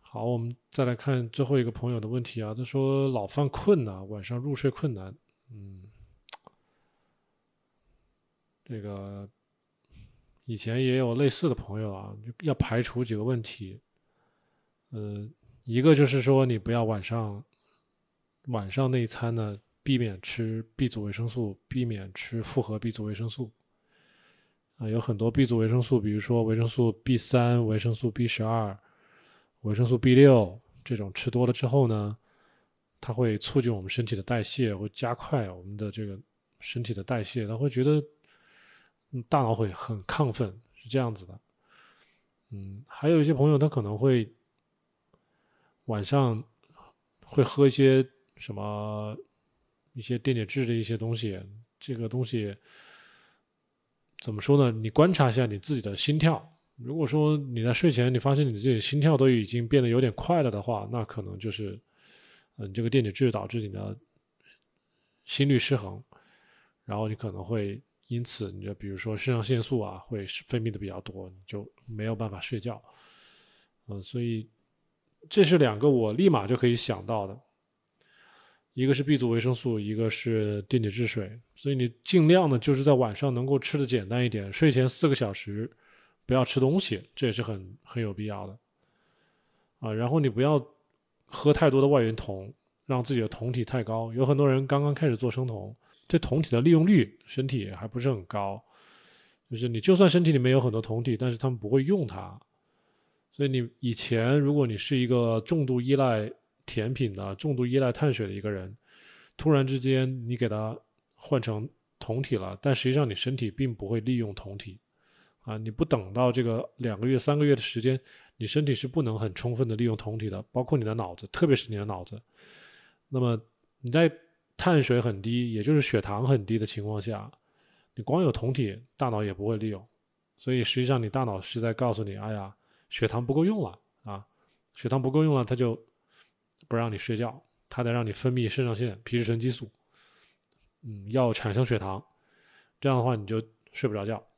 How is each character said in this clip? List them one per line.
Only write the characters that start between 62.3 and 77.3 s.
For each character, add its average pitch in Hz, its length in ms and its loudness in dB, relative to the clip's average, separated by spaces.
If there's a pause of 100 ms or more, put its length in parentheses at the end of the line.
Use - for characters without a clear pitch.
呃， 104 100 -10
你 95 80 -12
这 117 80 -2
个 117 80 0
电 135 120 4
解 104 80 -2
质 117 220 2
导 101 140 -4
致 117 140 -4
你 104 100 -8
的 101 260 -8 (1300)
心 139 240 0
律 131 100 6
失 - 160 0
衡， 101 280 -6 (800)
然 104 140 -6
后 110 100 -2
你 107 60 -4
可 104 180 -8
能 95 100 -12
会 104 400 -4 (260)
因 120 140 -4
此， 104 300 -6
你 95 100 -12
就 101 120 -8
比 101 140 -10
如 98 80 -8
说 107 200 -6
肾 123 180 0
上 113 80 0
腺 117 200 0
素 123 180 -2
啊， 98 180 -8
会 101 280 -8
是 - 200 -12
分 120 160 -4
泌 113 80 -4
的 104 80 -12
比 104 80 -8
较 92 140 -10
多， 95 300 -14
你 95 60 -20 (100)
就 101 200 -10 (200)
没 110 180 -8
有 113 100 -2
办 107 160 -6
法 95 120 -10
睡 110 180 -6
觉。 120 220 -8 (1040)
呃， 101 160 -10
所 120 180 -6
以 113 260 -4 (840)
这 202 120 6
是 170 140 8
两 117 220 4
个 143 100 4
我 117 240 4
立 180 160 6
马 113 180 4
就 120 100 2
可 123 120 2
以 120 80 4
想 98 300 -4
到 107 200 -2
的， 107 140 -14 (1300)